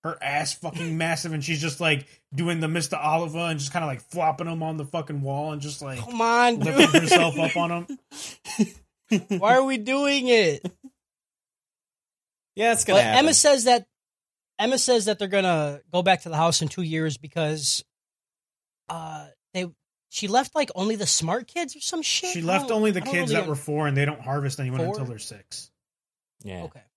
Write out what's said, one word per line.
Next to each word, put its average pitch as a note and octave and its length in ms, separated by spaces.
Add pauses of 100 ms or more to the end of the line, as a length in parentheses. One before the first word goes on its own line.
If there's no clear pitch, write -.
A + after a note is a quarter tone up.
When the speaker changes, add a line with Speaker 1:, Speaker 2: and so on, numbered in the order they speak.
Speaker 1:
her E3 180
ass C#3+ 320
fucking E3 440
<laughs> - 0
massive, E3 360
and D3 100
she's D3+ 180
just, D3+ 200
like, D3+ 240 (280)
doing E3 260
the D#3+ 80
Mister E3 300
Oliver D#3+ 420
and E3 180
just C#3 140
kinda, E3 160
like, C3 140
flopping D#3+ 460
them E3 140
on D#3+ 140
the D#3 100
fucking D3+ 360
wall C#3+ 320
and D3 80
just, D3 200
like, C3 180
Speaker 2:
Come A#3 220
on, A#3 380
Speaker 1:
lifting D4 320
Speaker 2:
dude. D#4+ 120
Speaker 1:
herself E4+ 360
up - 160
on E3+ 160
'em. - 1500 (100)
Speaker 2:
<laughs> F#3 100
Why A3 160
are C4 80
we C4+ 140
doing C4+ 500
it? G3 340 (1900)
Speaker 3:
Yeah, A3+ 180
it's - 120
gonna G3 140
Speaker 2:
But A#2+ 60
Speaker 3:
happen. A2+ 140
Speaker 2:
Emma D4+ 140
says C#4 320
that, A#3+ 200 (760)
Emma B3 180
says A#3+ 280
that G#3 140
they're G3+ 80
gonna E3+ 540 (100)
go F3+ 100
back F3+ 220
to E3+ 60
the D#3 80
house E3 240
in D#3 60
two - 160
years D#3+ 340
because, D3+ 680 (1080)
uh, D#3+ 380 (260)
they, F3+ 120 (440)
she - 180
left, B3 280
like, D4+ 200
only G#3 200
the G3+ 120
smart G3 400
kids E4+ 280
or D4 60
some E4 200
shit. - 300
Speaker 1:
She F3 100
Speaker 2:
I E3 40
Speaker 1:
left F#3 240
Speaker 2:
don't, A3 80
Speaker 1:
only G#3+ 140
the F#3 100
Speaker 2:
I - 40
don't - 80
Speaker 1:
kids E3+ 180
Speaker 2:
really D#3 100
Speaker 1:
that E3+ 80
were D3+ 60
four, D3 320
and C#3 100
they C#3+ 80
don't D3 160
harvest C3+ 380
anyone C3 200
Speaker 2:
Four? E3 100
Speaker 1:
until G3 160
they're A#2 140
six. - 520 (720)
Speaker 3:
Yeah. F2+ 200
Speaker 2:
Okay. - 200 (140)